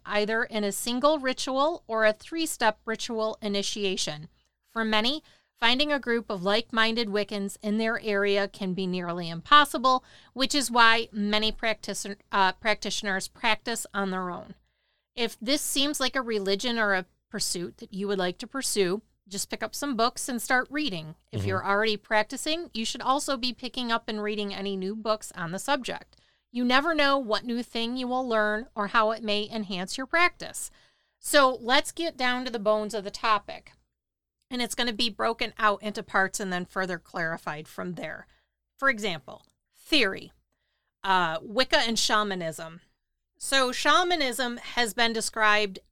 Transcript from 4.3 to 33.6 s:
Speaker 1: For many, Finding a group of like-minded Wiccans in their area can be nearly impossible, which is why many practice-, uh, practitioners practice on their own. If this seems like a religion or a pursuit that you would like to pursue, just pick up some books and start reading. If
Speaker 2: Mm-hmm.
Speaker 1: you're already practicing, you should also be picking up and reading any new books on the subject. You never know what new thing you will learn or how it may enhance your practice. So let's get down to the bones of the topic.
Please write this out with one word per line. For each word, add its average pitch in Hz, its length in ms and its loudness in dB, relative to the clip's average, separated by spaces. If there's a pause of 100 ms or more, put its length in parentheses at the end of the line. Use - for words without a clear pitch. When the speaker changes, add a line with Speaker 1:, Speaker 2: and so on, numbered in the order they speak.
Speaker 1:
For 226 140 -2
many, 220 380 0 (360)
Finding 254 320 2
a 277 80 0
group 233 300 -2
of 196 140 -4
like-minded 226 640 2
Wiccans 202 520 -4
in 214 160 -2
their 226 240 -2
area 202 460 0
can 190 260 -6
be 185 140 -2
nearly 175 420 -4
impossible, 262 760 4 (280)
which 262 220 0
is 240 160 0
why 226 400 6
many 214 400 0
practice-, 214 560 -4 (240)
uh, 190 220 4
practitioners 202 760 -2
practice 226 640 -2
on 196 180 -2
their 185 180 -4
own. - 260 -12 (600)
If 233 260 -4
this 269 200 0
seems 285 380 0
like 254 160 0
a 269 60 0
religion 220 580 0
or 208 140 2
a 185 120 0 (240)
pursuit 190 500 -6
that 226 140 -16
you 196 140 -4
would 196 100 0
like 180 200 0
to 233 100 -12
pursue, 202 540 0 (260)
just 190 220 -8
pick 226 120 -8
up 220 140 -8
some 285 220 -4
books 233 320 0
and 240 120 -4
start 254 300 2
reading. 185 440 -4 (160)
If 214 100 -4
Speaker 2:
Mm-hmm. 196 80 0
Speaker 1:
you're 190 160 0
already 208 320 2
practicing, 277 760 -2
you 226 120 -4
should 240 160 -6
also 277 340 0
be 247 180 -2
picking 247 380 -6
up 226 160 0
and 214 160 -4
reading 208 320 -4
any 196 220 -4
new 190 180 -4
books 220 400 -2
on 170 160 -6
the 190 80 -6
subject. 262 560 -4 (360)
You 247 120 -2
never 277 320 4
know 277 240 4
what 214 240 0
new 240 180 -2
thing 233 360 -4
you 254 100 -4
will 254 200 -2
learn 214 480 2
or 208 120 -2
how 220 240 4
it 226 120 -6
may 208 280 0
enhance 196 460 -4
your 269 100 -6
practice. - 640 0 (480)
So 262 420 4
let's 254 300 2
get 330 260 -4
down 254 280 0
to 247 60 -6
the 240 80 -4
bones 214 340 0
of 208 100 -6
the 202 80 -8
topic. - 640 -2 (760)